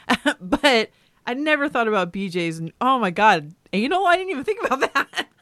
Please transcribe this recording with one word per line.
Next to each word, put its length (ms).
<laughs> 340
but 500
I 80
never 340
thought 200
about 240
B 160
J's. 300
And, 220
oh 180
my 120
God, 420
anal? 340
I 100
didn't 140
even 140
think 200
about 160
that. 380
<laughs> 100